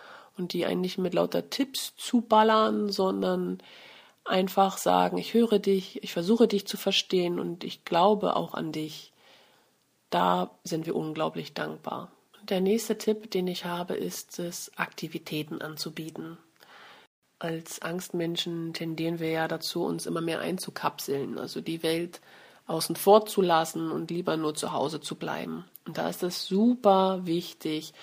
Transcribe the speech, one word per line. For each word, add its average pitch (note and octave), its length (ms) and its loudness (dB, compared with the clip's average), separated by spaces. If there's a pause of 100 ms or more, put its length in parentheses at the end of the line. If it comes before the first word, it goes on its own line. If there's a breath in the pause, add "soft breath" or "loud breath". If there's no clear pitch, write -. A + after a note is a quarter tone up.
(380 loud breath)
und F3+ 140 -6
die F3 120 0
einen F3+ 160 2
nicht F#3 180 -2
mit F3+ 140 0
lauter - 380 0
Tipps - 460 -4
zuballern, A3 920 4
sondern F#3 680 0 (680 loud breath)
einfach F#3+ 540 2
sagen, F3+ 400 4
„Ich - 160 -4
höre A3+ 240 6
dich, G3 440 0
ich - 100 -8
versuche G#3+ 360 6
dich G3+ 180 0
zu G3+ 120 -6
verstehen F3+ 600 2
und F3 260 -4
ich - 200 -10
glaube F#3+ 520 4
auch E3+ 180 -2
an D#3+ 180 -4
dich“, D#3 400 -8 (1000 soft breath)
da F3+ 400 2 (140)
sind D#3+ 220 -4
wir E3 100 -2
unglaublich D#3+ 560 -4
dankbar. D#3 580 -8 (300)
Und G#3 100 -6
der F#3+ 100 2
nächste G#3+ 380 2
Tipp, G#3+ 320 -2
den F#3 180 0
ich F3+ 160 -6
habe, F3 300 -4
ist - 440 -8
es, F3 380 -8
Aktivitäten D#3 840 -8
anzubieten. D#3+ 760 -10 (1000 loud breath)
Als E3 440 -6
Angstmenschen E3+ 880 -4
tendieren E3 460 -4
wir D#3+ 120 -2
ja D#3+ 180 0
dazu, E3 360 -4
uns E3 220 -4
immer E3+ 160 -4
mehr E3 180 -2
einzukapseln, - 960 -4
also - 220 -8
die E3 220 -6
Welt E3+ 380 -2 (460 loud breath)
außen E3 300 -2
vor G#3+ 300 8
zu G3+ 160 0
lassen E3 480 2
und E3 200 -4
lieber E3+ 260 -2
nur D3+ 180 0
zu C#3+ 180 -4
Hause C#3+ 280 -2
zu - 160 -10
bleiben. E3 480 -6 (220)
Und D#3+ 120 -10
da E3 100 0
ist F3+ 140 -6
es F3+ 240 -4
super F#3+ 800 4
wichtig, D#3+ 640 -4 (100)